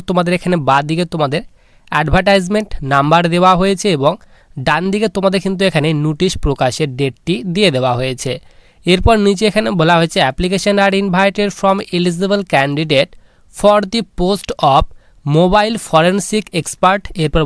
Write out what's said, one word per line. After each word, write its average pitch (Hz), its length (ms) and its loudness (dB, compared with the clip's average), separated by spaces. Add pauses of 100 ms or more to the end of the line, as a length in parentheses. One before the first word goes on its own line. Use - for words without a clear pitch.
তোমাদের 175 300 0
এখানে 175 180 -2 (120)
বাঁ 139 200 4
দিকে 160 160 -2 (100)
তোমাদের 151 280 -2 (500)
অ্যাডভার্টাইজমেন্ট 190 760 0 (240)
নাম্বার 147 300 4 (120)
দেওয়া 180 260 4
হয়েছে 196 260 0 (100)
এবং 139 160 2 (540)
ডান 156 160 2 (100)
দিকে 214 240 0
তোমাদের 190 280 0
কিন্তু 190 240 -2
এখানে 156 200 0 (180)
নোটিশ 156 260 -2 (120)
প্রকাশের 139 440 -2 (100)
ডেটটি 139 360 -4 (200)
দিয়ে 196 220 2
দেওয়া 127 240 0
হয়েছে। 131 340 -4 (520)
এরপর 185 280 4 (120)
নিচে 202 240 0
এখানে 220 180 -2 (120)
বলা 165 180 4
হয়েছে, 165 200 0 (120)
"Application 185 540 -2
are 196 180 2
invited 196 460 0 (100)
from 196 180 2 (200)
eligible 180 460 0 (120)
candidate 143 560 0 (480)
for 208 200 4 (140)
the 233 100 -2 (180)
post 185 280 -2 (260)
of 151 80 6 (540)
mobile 208 400 2 (120)
forensic 185 560 0 (160)
expert।" 185 420 -2 (200)
এরপর 156 240 0